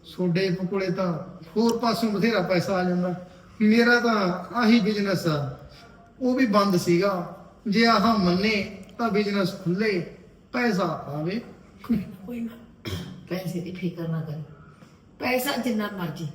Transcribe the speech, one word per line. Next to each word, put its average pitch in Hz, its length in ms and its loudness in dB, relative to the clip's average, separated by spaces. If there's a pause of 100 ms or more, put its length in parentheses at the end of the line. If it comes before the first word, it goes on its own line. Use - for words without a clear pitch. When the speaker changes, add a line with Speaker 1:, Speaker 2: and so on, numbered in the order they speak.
(140)
Speaker 1:
ਤੁਹਾਡੇ 180 420 0 (120)
ਕੋਲੇ 190 220 -2
ਤਾਂ 180 220 -2 (440)
ਹੋਰ 226 200 2
ਪਾਸੋਂ 226 340 0
ਬਥੇਰਾ 202 300 2
ਪੈਸਾ 180 320 0
ਆ 185 100 2
ਜਾਂਦਾ, 180 440 -2 (340)
ਮੇਰਾ 233 380 6
ਤਾਂ 226 160 2 (380)
ਆਹੀ 233 260 6
ਬਿਜ਼ਨਸ 202 480 0
ਆ, 143 320 -2 (600)
ਉਹ 254 160 2
ਵੀ 269 100 4
ਬੰਦ 202 320 4
ਸੀਗਾ। 175 600 0 (300)
ਜੇ 220 180 4
ਆਹ 220 320 4
ਮੰਨੇ 190 680 0 (140)
ਤਾਂ 233 120 0
ਬਿਜ਼ਨਸ 202 440 0
ਖੁੱਲੇ, 185 640 -2 (340)
ਪੈਸਾ 226 320 0
ਆਵੇ। 156 580 -4 (840)
Speaker 2:
ਕੋਈ 240 140 -10
ਨਾ, 233 180 -10 (720)
ਪੈਸੇ 180 300 -4
ਦੀ - 120 -8
ਫਿਕਰ 165 360 -6
ਨਾ 160 140 -4
ਕਰੀ, 151 220 -8 (760)
ਪੈਸਾ 254 380 -2
ਜਿੰਨਾ 214 360 -2
ਮਰਜ਼ੀ 165 420 -8